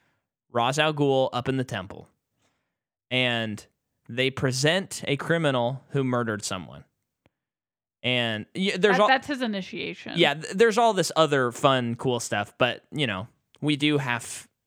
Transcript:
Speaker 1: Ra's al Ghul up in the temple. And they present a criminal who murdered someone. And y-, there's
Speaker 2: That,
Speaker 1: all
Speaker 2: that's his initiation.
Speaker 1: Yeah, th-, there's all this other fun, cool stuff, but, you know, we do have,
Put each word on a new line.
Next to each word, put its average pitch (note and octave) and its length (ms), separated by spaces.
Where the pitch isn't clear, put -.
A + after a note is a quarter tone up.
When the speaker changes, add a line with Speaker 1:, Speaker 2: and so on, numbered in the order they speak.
Speaker 1:
Ra's B2 260
al D#3 140
Ghul C#3 400
up B2 160
in C3+ 80
the B2+ 80
temple. G2 420
And A#2 540
they B2+ 200
present C#3+ 800
a C#3+ 100
criminal C3+ 720
who C#3 140
murdered A#2+ 400
someone. D2+ 400
And A#2+ 420
y-, F#3+ 220
there's F#3 200
Speaker 2:
That, G3 40
Speaker 1:
all G#3+ 60
Speaker 2:
that's C4 200
his C#4 140
initiation. F#3 760
Speaker 1:
Yeah, D#3+ 180
th-, D#3 220
there's G#3+ 220
all A#3 160
this F#3 220
other C#3+ 360
fun, B2 440
cool B2 240
stuff, G#2 380
but, A#2+ 340
you D3 160
know, G2 200
we D3+ 160
do D3 220
have, A#2+ 480